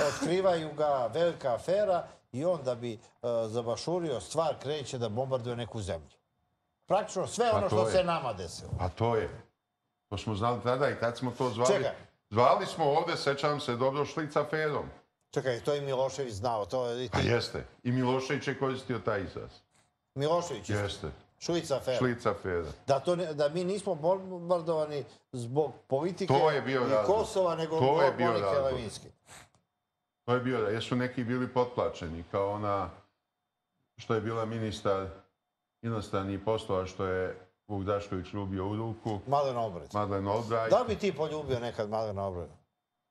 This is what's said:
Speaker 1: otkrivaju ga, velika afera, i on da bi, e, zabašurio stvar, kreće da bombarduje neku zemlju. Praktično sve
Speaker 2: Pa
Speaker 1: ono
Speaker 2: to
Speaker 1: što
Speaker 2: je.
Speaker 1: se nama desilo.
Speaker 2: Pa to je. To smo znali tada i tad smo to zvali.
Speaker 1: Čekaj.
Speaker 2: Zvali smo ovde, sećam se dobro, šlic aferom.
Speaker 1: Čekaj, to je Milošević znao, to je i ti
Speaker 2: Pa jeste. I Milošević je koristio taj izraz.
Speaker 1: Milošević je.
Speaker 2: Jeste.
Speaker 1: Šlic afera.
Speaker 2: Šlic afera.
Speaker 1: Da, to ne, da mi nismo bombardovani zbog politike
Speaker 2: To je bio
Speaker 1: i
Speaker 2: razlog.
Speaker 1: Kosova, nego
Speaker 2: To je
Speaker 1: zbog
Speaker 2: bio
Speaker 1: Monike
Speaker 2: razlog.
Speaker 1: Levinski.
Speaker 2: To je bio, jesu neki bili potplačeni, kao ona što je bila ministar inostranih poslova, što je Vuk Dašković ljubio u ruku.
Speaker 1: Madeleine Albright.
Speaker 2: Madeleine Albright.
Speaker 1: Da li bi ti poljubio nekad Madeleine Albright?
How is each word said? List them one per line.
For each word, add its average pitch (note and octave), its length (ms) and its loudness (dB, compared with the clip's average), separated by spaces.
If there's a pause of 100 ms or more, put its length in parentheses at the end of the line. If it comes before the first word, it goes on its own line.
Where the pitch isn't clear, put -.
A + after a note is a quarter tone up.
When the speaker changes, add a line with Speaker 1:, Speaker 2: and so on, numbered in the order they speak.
Speaker 1:
otkrivaju E3+ 640 2
ga, C#3+ 360 2
velika C#3 480 2
afera, F#3 480 2 (280)
i C3+ 140 -4
on F3 160 2
da B2 140 0
bi, A#2 180 -6
e, G#2+ 40 -8 (500)
zabašurio A#2+ 720 -2
stvar, D3+ 360 0
kreće C3+ 400 -6
da A#2 120 -2
bombarduje B2 460 -2
neku A#2 260 -6
zemlju. E2+ 260 -6 (800)
Praktično F#3 420 0
sve A3+ 240 0
Speaker 2:
Pa G#3 60 4
Speaker 1:
ono G3+ 120 2
Speaker 2:
to G3+ 80 2
Speaker 1:
što G#3+ 100 4
Speaker 2:
je. G#3+ 40 0
Speaker 1:
se F#3+ 120 4
nama D#3+ 300 0
desilo. F2+ 360 -10 (100)
Speaker 2:
Pa F2+ 100 -2
to A2+ 260 2
je. A2 140 0 (800)
To G2+ 80 -6
smo A2 180 -4
znali A2+ 260 0
tada B2+ 280 2
i G#2+ 100 -4
tad A#2 180 0
smo B2+ 140 -2
to B2+ 180 0
zvali. A#2+ 240 4
Speaker 1:
Čekaj. F#3 180 2 (380)
Speaker 2:
Zvali D3+ 360 6
smo E3 220 -2
ovde, D#3+ 300 2
sećam C#3+ 420 0
se A#2+ 160 -2
dobro, C3+ 300 2
šlic D3+ 300 -6
aferom. D3+ 500 0 (460)
Speaker 1:
Čekaj, B2+ 280 0
to D3 140 0
je D3 80 0
Milošević C3+ 520 -2
znao, G#2+ 320 -2
to B2+ 220 -2
je B2 180 -4
i A#2 40 -10
ti - 40 -6
Speaker 2:
Pa F2+ 80 2
jeste. F#2+ 440 0 (180)
I B2 80 0
Milošević C3 560 0
je C3 120 -4
koristio C3 400 -2
taj G#2 220 0
izraz. F2+ 280 -8 (640)
Speaker 1:
Milošević D3 540 0
je. G#2 60 2
Speaker 2:
Jeste. G2+ 320 -2 (320)
Speaker 1:
Šlic E3 320 -2
afera. B2+ 260 0
Speaker 2:
Šlic A#2+ 280 0
afera. F#2 400 0 (220)
Speaker 1:
Da, C#3 120 4
to F3+ 160 0
ne, E3+ 180 -4
da D3 160 2
mi F3 140 -2
nismo F#3 320 -2
bombardovani E3+ 1080 0 (280)
zbog B2+ 400 -2 (160)
politike E3+ 460 2
Speaker 2:
To C#3 180 8
je C#3 100 2
bio B2+ 200 2
Speaker 1:
i B2 80 2
Speaker 2:
razlog. G#2+ 280 6
Speaker 1:
Kosova, F#3 380 2
nego D#3+ 240 0
Speaker 2:
To C3+ 220 6
je C#3 60 8
Speaker 1:
zbog B2+ 100 2
Speaker 2:
bio B2 100 2
Speaker 1:
Monike G#2 180 2
Speaker 2:
razlog. G2 200 2
Speaker 1:
Levinski. B2+ 420 -4 (1160)
Speaker 2:
To A#2+ 80 2
je B2+ 60 4
bio, B2 200 0
jesu A2 360 0
neki B2+ 280 0
bili B2 240 0
potplačeni, F2 760 0
kao G2 280 0
ona G2+ 380 -2 (1080)
što - 180 -2
je G#2+ 60 0
bila A2+ 240 -2
ministar G#2 600 -2 (760)
inostranih G2 580 -4
poslova, G2+ 460 -2
što G2 200 -6
je F#2 300 -2 (320)
Vuk G2+ 160 -4
Dašković G2 500 -4
ljubio G2 340 -4
u G#2 80 -2
ruku. A2 520 -4
Speaker 1:
Madeleine C3+ 340 0
Albright. F2 320 -6
Speaker 2:
Madeleine G2+ 380 0
Albright. A2+ 380 0
Speaker 1:
Da F#3+ 100 6
li B3 80 0
bi G#3+ 80 -2
ti F#3+ 180 0
poljubio D3+ 460 -2
nekad A2+ 300 -4
Madeleine G#2+ 320 -2
Albright? F2 320 -6 (580)